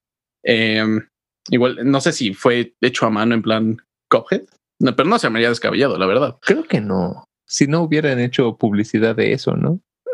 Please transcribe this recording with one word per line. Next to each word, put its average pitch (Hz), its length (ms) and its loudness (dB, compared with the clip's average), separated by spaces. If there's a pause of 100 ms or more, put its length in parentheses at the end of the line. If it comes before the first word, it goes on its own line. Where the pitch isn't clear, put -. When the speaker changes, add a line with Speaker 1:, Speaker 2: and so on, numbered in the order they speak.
(440)
Speaker 1:
Eh, 110 400 0 (680)
igual, 127 320 2
no 139 180 2
sé 165 120 0
si 101 200 -4
fue 120 480 0
hecho 123 240 0
a 110 60 0
mano 110 240 2
en 110 80 -2
plan 110 340 0 (320)
Cuphead, 123 320 0 (400)
no, 123 140 2
pero 139 120 2
no 226 120 2
se 135 100 -2
me 113 80 -2
haría 117 120 2
descabellado, 107 500 0
la 92 80 0
verdad. 120 340 0
Speaker 2:
Creo 302 220 0
que 135 180 -2
no. 92 420 -4 (240)
Si - 200 0
no 160 160 0
hubieran 151 360 0
hecho 123 380 0
publicidad 107 580 0
de 107 180 0
eso, - 220 -2
¿no? 170 240 -2 (340)